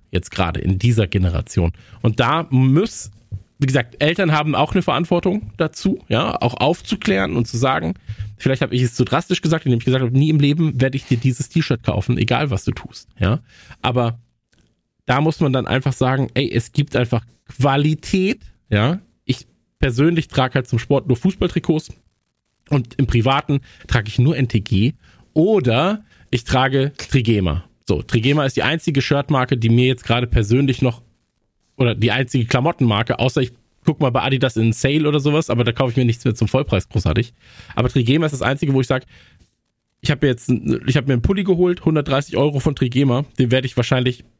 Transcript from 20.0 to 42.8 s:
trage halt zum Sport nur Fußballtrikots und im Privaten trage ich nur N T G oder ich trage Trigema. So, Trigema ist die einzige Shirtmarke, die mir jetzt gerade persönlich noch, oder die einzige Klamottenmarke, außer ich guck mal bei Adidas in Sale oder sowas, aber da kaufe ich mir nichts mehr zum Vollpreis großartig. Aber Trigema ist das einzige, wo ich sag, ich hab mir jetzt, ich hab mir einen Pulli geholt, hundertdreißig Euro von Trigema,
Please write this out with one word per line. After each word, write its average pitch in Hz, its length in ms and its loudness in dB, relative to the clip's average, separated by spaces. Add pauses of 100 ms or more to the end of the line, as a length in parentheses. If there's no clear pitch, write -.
trage 131 280 0
halt 131 120 -2
zum 117 120 0
Sport - 280 0
nur 131 80 2
Fußballtrikots - 720 -2 (800)
und 135 260 -2
im 131 120 2
Privaten 131 540 0 (260)
trage 113 220 0
ich - 100 -2
nur 139 180 2
N 131 120 0
T 107 100 0
G 104 340 0 (400)
oder 170 680 2 (280)
ich 127 140 -2
trage 135 520 0
Trigema. 104 680 0 (220)
So, 80 140 0
Trigema 135 440 0
ist 131 100 -4
die - 80 0
einzige 143 400 0
Shirtmarke, 139 540 0
die 117 120 2
mir 123 180 4
jetzt 127 160 -2
gerade 120 220 0
persönlich 120 560 2
noch, 120 220 0 (720)
oder - 200 2
die 107 160 0
einzige 123 340 0
Klamottenmarke, 120 720 0
außer 131 220 0
ich 123 100 -2 (340)
guck 156 140 0
mal 139 100 2
bei 117 120 0
Adidas 131 360 -2
in 113 160 2
Sale 147 340 0
oder 147 120 2
sowas, 147 320 0
aber 120 120 0
da 117 100 0
kaufe 127 180 0
ich 123 60 -4
mir 127 80 2
nichts 117 200 -2
mehr 107 80 0
zum 107 140 0
Vollpreis 131 420 0
großartig. - 440 0 (420)
Aber 123 140 0
Trigema 139 360 2
ist 151 60 -2
das 131 100 -8
einzige, 139 320 -2
wo 131 80 2
ich 120 60 -4
sag, 131 160 -2 (960)
ich - 80 -2
hab 147 120 -2
mir 143 80 4
jetzt, 123 200 -2
ich - 480 -2
hab 135 100 0
mir 135 60 2
einen 120 80 2
Pulli 196 220 0
geholt, 180 420 0
hundertdreißig 143 520 0
Euro 143 240 0
von 147 140 -2
Trigema, 127 500 0 (120)